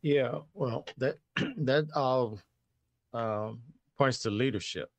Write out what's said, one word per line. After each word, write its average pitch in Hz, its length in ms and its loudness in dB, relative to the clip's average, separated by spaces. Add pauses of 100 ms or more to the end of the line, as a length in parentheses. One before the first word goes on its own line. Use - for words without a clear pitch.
Yeah, 143 380 2 (140)
well, 123 320 -4 (120)
that, 131 300 -2
<clears throat> - 80 -10 (220)
that 151 380 2
all, 127 440 2 (720)
um, 110 480 -4 (360)
points 131 220 4
to 113 100 -2
leadership. 107 680 -2